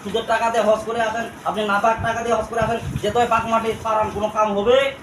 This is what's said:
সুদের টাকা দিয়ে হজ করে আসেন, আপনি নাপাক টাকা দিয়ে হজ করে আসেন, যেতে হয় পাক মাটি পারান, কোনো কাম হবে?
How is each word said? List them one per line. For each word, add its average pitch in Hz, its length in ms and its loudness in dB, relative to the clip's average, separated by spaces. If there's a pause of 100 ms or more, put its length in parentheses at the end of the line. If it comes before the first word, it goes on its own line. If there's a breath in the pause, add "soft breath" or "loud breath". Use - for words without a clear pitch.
সুদের 196 240 -2
টাকা 233 220 2
দিয়ে 233 140 2
হজ 214 220 4
করে 233 160 -2
আসেন, 220 280 -2 (160)
আপনি 190 200 -2
নাপাক 202 380 2
টাকা 226 180 -2
দিয়ে 233 140 0
হজ 220 140 -2
করে 226 100 -4
আসেন, 226 200 0 (220)
যেতে 208 180 0
হয় 240 80 4
পাক 226 180 2
মাটি 226 280 0 (100)
পারান, 214 300 0
কোনো 202 140 -2
কাম 214 300 0
হবে? 262 460 4